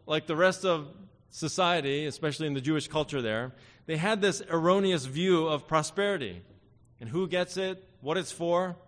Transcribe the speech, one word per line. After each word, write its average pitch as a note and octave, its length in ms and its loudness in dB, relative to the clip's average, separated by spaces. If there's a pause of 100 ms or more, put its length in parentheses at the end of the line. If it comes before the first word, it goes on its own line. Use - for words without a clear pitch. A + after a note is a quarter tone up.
like D#3 200 -2
the E3 80 -2
rest F#3 300 4
of D#3+ 240 2 (420)
society, D3+ 760 0
especially D3+ 400 -4
in C#3+ 80 -2
the C3+ 80 -4
Jewish D3+ 260 0
culture D3 320 -2
there, A#2 320 -2 (340)
they D#3 120 -2
had G3+ 240 0
this F#3+ 260 2
erroneous F3 560 4
view D#3+ 420 2
of D3+ 220 -2
prosperity D3+ 720 0 (560)
and A2+ 100 -12
who E3+ 200 -2
gets F3 300 -2
it, F#3+ 280 -4 (140)
what D3 160 -2
it's F#3 160 -4
for. E3+ 420 0 (140)